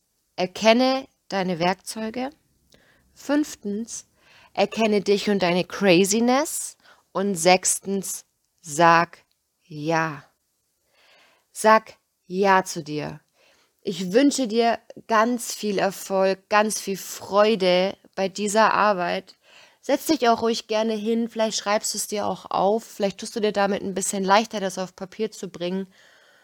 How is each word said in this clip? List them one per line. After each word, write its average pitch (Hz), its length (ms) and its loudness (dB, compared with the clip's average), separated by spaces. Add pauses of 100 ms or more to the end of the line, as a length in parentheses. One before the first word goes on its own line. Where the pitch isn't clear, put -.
(340)
erkenne 240 720 0 (220)
deine 185 320 -4
Werkzeuge. 220 680 -6 (840)
Fünftens, - 920 -6 (460)
erkenne 208 480 0
dich 202 280 0
und 196 120 2
deine 175 220 2
Craziness. 208 1120 2 (360)
Und 196 240 -4
sechstens, 185 880 0 (360)
sag 165 640 2 (380)
Ja. 156 640 -4 (1300)
Sag 220 420 2 (320)
Ja 190 380 2
zu 175 180 -10
dir. 151 380 -10 (640)
Ich 185 300 -6
wünsche 262 340 4
dir 226 320 0 (280)
ganz 233 480 0
viel 208 240 -4
Erfolg, 190 720 0
ganz 214 300 2
viel 196 180 -6
Freude 190 1000 2 (180)
bei 190 140 -4
dieser 202 460 2
Arbeit. 185 640 0 (440)
Setz - 260 -2
dich 269 220 2
auch 226 140 2
ruhig 226 240 -2
gerne 220 260 -2
hin, 226 380 -2
vielleicht 220 260 -4
schreibst 214 380 -2
du 214 40 -8
es - 80 -6
dir 202 200 -6
auch 190 240 -8
auf, 208 340 0
vielleicht - 340 -6
tust - 180 -14
du 226 40 -4
dir 208 120 0
damit 202 300 0
ein 196 120 -8
bisschen 196 280 -4
leichter, 208 380 2
das 190 160 -6
auf 185 180 -10
Papier 214 360 -8
zu - 180 -12
bringen. 180 380 -6 (580)